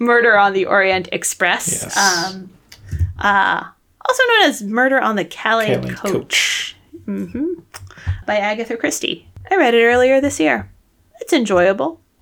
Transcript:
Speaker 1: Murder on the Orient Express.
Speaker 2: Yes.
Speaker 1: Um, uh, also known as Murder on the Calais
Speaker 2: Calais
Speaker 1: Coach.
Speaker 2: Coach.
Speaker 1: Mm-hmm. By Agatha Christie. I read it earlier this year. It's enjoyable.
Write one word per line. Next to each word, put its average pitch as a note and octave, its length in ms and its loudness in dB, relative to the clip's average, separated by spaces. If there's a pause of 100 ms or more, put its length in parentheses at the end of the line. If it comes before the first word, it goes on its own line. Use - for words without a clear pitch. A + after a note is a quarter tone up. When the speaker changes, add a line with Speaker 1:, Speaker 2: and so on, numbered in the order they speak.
Speaker 1:
Murder A#3+ 360 4
on G3+ 180 4
the F#3+ 120 0
Orient F#3+ 460 2
Express. - 720 -2
Speaker 2:
Yes. - 120 -6
Speaker 1:
Um, F#3+ 540 -2 (680)
uh, G3 420 0 (460)
also B4+ 180 2
known A4 220 4
as G#3+ 140 -4
Murder B3 380 0
on A3 140 -2
the G3 100 -2
Calais A3 420 -2 (100)
Speaker 2:
Calais B2+ 180 -4
Speaker 1:
Coach. G3 180 -6
Speaker 2:
Coach. - 640 -4 (300)
Speaker 1:
Mm-hmm. G3+ 460 -6 (720)
By G#3 120 -2
Agatha G#3+ 380 -4
Christie. - 520 -6 (220)
I G4 60 2
read B3+ 180 4
it A#3 100 6
earlier B3 360 4
this C#4+ 200 -2
year. A2+ 280 0 (520)
It's - 120 -4
enjoyable. G#3 680 2 (220)